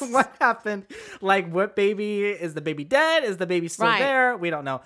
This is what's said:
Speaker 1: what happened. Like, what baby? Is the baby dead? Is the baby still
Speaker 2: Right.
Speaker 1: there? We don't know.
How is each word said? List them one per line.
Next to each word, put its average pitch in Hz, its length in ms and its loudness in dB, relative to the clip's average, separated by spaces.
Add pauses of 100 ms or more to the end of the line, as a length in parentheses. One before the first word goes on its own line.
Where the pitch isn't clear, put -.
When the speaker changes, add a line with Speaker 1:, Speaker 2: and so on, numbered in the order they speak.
(100)
Speaker 1:
what 254 280 0
happened. 220 460 0 (380)
Like, 196 280 2
what 196 240 0
baby? 208 520 0
Is 175 260 -4
the 156 80 -8
baby 147 240 -4
dead? 311 400 2
Is 190 140 -2
the 180 80 -2
baby 170 220 0
still 226 180 -2
Speaker 2:
Right. 226 120 4
Speaker 1:
there? 254 380 2
We 175 140 -2
don't 147 160 -4
know. 131 200 -4